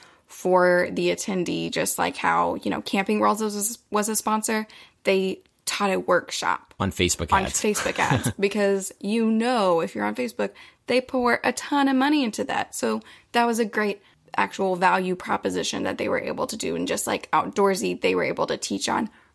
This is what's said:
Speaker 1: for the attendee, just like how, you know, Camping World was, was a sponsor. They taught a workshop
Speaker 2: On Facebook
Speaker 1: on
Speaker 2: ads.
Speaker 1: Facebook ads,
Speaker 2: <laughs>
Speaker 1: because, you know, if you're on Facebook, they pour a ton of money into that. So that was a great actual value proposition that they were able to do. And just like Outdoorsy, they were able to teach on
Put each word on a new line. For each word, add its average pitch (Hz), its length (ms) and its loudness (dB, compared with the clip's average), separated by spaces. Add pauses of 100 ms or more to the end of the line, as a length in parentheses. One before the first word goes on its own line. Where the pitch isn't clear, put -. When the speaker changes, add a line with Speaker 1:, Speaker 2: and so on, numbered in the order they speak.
(260)
Speaker 1:
for 180 640 2
the 175 180 0
attendee, 170 600 -2
just - 280 -2
like 175 180 -2
how, 175 400 0
you 196 140 -6
know, - 100 -4
Camping 208 400 -2
World 214 220 2
was, 208 360 -4 (120)
was 208 180 0
a 214 80 -2
sponsor. 214 500 -2 (380)
They 190 360 2 (260)
taught 202 240 0
a 185 100 0
workshop - 800 0
Speaker 2:
On 98 100 2
Facebook - 420 0
Speaker 1:
on 190 120 4
Speaker 2:
ads. - 180 -4
Speaker 1:
Facebook - 380 0
ads, 139 340 2
Speaker 2:
<laughs> - 60 -12
Speaker 1:
because, 196 580 0
you 220 320 0
know, 220 500 2
if 185 140 -4
you're 208 100 -2
on 214 120 -2
Facebook, 220 340 -4 (380)
they 247 120 4
pour 247 440 0
a 247 80 4
ton 277 340 0
of 269 80 4
money 277 300 4
into 214 200 -4
that. - 300 -4
So 220 280 -2 (300)
that 233 140 4
was 233 140 2
a 233 40 2
great 208 380 -2 (340)
actual 196 380 0
value 180 400 2
proposition 190 720 -4
that 95 140 -2
they - 100 -2
were - 100 0
able - 300 -4
to 220 80 -8
do. - 180 -4
And 170 140 -4
just - 180 -2
like - 240 -4
Outdoorsy, 185 680 0
they - 160 2
were - 80 0
able 160 220 -2
to - 100 -4
teach - 320 -6
on - 220 -2 (240)